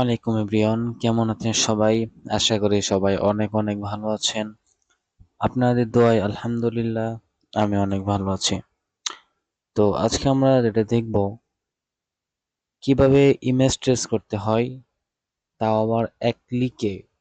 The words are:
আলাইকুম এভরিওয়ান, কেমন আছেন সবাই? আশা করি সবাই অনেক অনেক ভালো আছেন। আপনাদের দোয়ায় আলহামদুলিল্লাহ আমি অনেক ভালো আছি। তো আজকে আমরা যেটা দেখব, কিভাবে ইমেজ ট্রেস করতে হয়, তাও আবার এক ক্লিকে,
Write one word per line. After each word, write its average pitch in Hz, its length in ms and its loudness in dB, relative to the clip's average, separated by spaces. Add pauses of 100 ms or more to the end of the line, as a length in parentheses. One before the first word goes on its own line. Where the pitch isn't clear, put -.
আলাইকুম 117 400 -2
এভরিওয়ান, 107 380 2 (220)
কেমন 113 320 0
আছেন 110 200 -4 (120)
সবাই? 107 280 2 (440)
আশা 113 240 0
করি 104 160 2 (140)
সবাই 98 220 2 (160)
অনেক 107 200 -2 (100)
অনেক 104 160 -2 (120)
ভালো 107 180 -8 (100)
আছেন। 107 300 -6 (1000)
আপনাদের 123 480 0
দোয়ায় 117 340 6
আলহামদুলিল্লাহ 113 800 -4 (540)
আমি 104 140 0 (100)
অনেক 98 140 -2 (120)
ভালো 98 140 -2 (100)
আছি। 95 200 -4 (1200)
তো 104 80 4 (200)
আজকে 113 200 -2 (100)
আমরা 135 180 4 (120)
যেটা 110 180 0 (120)
দেখব, 113 220 0 (1700)
কিভাবে 135 400 4 (280)
ইমেজ 131 320 2
ট্রেস 127 200 0 (100)
করতে 110 320 -4
হয়, 113 220 0 (920)
তাও 110 160 0 (100)
আবার 113 200 0 (240)
এক 117 80 -4 (120)
ক্লিকে, 123 460 -4 (260)